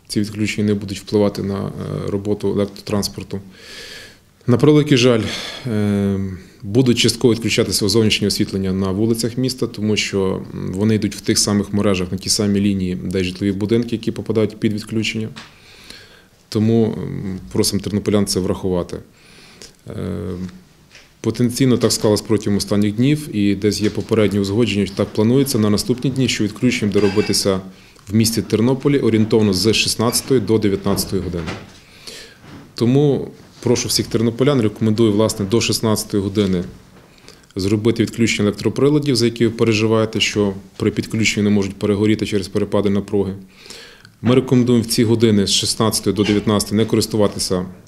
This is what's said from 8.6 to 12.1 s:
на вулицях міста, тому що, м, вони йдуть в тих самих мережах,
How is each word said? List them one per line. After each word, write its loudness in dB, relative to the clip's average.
на -2
вулицях -2
міста, -4
тому -2
що, -2
м, -8
вони 2
йдуть -2
в -14
тих 0
самих 0
мережах, 0